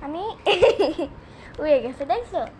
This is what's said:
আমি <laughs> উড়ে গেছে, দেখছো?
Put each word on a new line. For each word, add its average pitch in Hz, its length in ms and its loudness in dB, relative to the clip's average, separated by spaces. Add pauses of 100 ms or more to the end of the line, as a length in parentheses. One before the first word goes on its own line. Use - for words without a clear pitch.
আমি 302 220 -8 (680)
<laughs> - 680 -10
উড়ে 294 180 4
গেছে, 240 260 -8
দেখছো? 381 360 -2 (180)